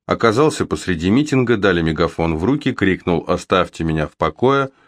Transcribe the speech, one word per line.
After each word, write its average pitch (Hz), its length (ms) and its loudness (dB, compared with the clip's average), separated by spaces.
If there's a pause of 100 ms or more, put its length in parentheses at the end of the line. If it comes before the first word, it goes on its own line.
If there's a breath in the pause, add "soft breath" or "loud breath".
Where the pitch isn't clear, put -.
оказался 113 600 0
посреди 85 440 -2
митинга, 127 460 2
дали 92 260 2
мегафон 80 540 0
в 78 80 -4
руки, 139 280 0
крикнул: 90 560 0
"Оставьте 87 560 -2
меня 78 220 -2
в - 100 -14
покое", 135 540 0 (180 soft breath)